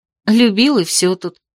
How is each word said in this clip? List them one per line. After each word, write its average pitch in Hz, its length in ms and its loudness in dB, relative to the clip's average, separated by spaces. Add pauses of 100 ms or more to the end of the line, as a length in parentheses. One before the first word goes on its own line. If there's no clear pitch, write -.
(260)
Любил, 233 520 2
и 180 60 0
всё 180 320 -2
тут. 175 240 -14 (180)